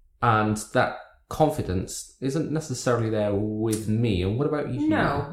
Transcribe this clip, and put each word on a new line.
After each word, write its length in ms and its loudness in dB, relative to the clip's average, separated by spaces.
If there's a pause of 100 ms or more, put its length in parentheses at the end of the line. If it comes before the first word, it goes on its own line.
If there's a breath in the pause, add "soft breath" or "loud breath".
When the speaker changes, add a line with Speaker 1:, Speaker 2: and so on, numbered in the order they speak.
(220)
Speaker 1:
and 360 4 (160)
that 240 2 (320)
confidence 920 -2
isn't 300 -2
necessarily 580 0
there 240 0
with 540 -2
me. 360 2
And 140 0
what 100 0
about 260 -2
you? 160 0
Speaker 2:
No, 440 0